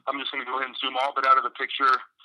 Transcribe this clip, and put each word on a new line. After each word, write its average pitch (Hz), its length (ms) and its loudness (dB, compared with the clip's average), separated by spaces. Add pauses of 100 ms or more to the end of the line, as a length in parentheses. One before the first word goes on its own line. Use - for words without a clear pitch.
(100)
I'm 139 80 -4
just 135 160 -8
gonna 135 80 -6
go 127 160 -6
ahead 131 160 -6
and - 80 -12
zoom 131 160 -4
all 139 160 0
of 135 80 -4
it 135 60 4
out 131 100 8
of 123 80 2
the - 80 -6
picture. 131 400 2 (300)